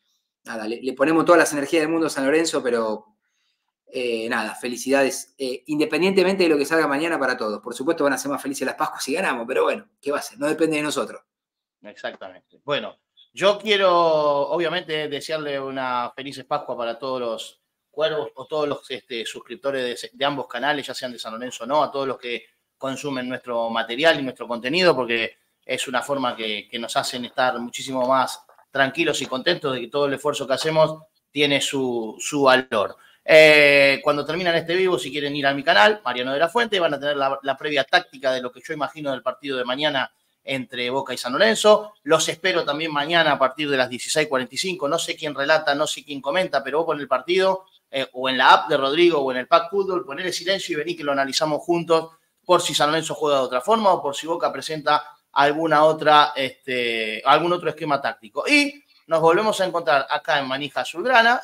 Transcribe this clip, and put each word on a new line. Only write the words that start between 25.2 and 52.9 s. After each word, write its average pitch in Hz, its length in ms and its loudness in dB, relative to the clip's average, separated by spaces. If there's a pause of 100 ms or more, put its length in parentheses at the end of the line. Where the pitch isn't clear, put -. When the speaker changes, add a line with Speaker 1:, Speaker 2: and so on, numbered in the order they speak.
Speaker 2:
es 127 240 -6
una 127 140 -4
forma 127 340 -4
que, 107 340 -8
que 123 80 -10
nos 117 200 -6
hacen 127 260 -4
estar 123 360 -2
muchísimo 127 460 -6
más 131 360 0 (280)
tranquilos 139 520 0
y 131 60 -8
contentos 139 460 -2
de 123 80 -6
que 117 60 -10
todo 143 200 -2
el 139 80 -2
esfuerzo 139 300 -4
que 131 80 -2
hacemos 156 460 0 (320)
tiene 143 300 2
su, 120 580 -4
su 147 240 -2
valor. 127 540 4 (260)
Eh, 147 800 8
cuando 143 220 0
terminan 170 300 0
este 165 200 -2
vivo, 185 240 2
si 147 120 -8
quieren 143 240 -6
ir 139 120 -2
a 139 60 2
mi 139 100 -6
canal, 208 400 4
Mariano 123 300 -4
de 143 60 -2
la 170 100 2
Fuente, 220 300 0
van 160 140 0
a 139 60 -4
tener 143 160 -2
la, 139 260 -2
la 135 160 -4
previa 147 280 0
táctica 139 480 -2
de 127 80 -4
lo 123 100 -8
que 127 100 -20
yo 165 120 -12
imagino 147 380 -6
del 127 120 -8
partido 131 340 -6
de 123 60 -2
mañana 135 480 -2 (320)
entre 123 480 -6
Boca 131 220 -4
y 113 40 -8
San 123 160 -6
Lorenzo. 214 600 4 (100)
Los 156 260 2
espero 175 360 0
también 156 260 -4
mañana 156 400 2
a 131 80 2
partir 139 300 0
de 139 80 2
las 123 120 2
dieciséis 147 380 -2
cuarenta 127 260 -2
y 127 60 -12
cinco. 175 280 -4
No 160 120 0
sé 165 160 -6
quién 156 180 -8
relata, 147 400 2
no 151 140 0
sé - 160 -8
quién 143 180 -10
comenta, 143 420 -2
pero 135 160 -2
vos 165 80 0
pon 151 120 -2
el 139 80 -8
partido, 185 580 0 (240)
eh, 135 240 -4
o 127 160 -4
en 131 80 0
la 139 160 8
app - 160 4
de 147 80 2
Rodrigo 151 420 4
o 135 120 0
en 127 60 -2
el 123 100 -6
Pack 170 240 4
Fútbol, 190 340 -2
ponele 165 260 -6
silencio 175 420 -4
y 151 40 -6
vení 160 180 -6
que 160 80 -12
lo 143 100 0
analizamos 139 500 -2
juntos 165 480 0 (340)
por 180 160 4
si 160 140 -4
San 147 140 2
Lorenzo 156 260 -2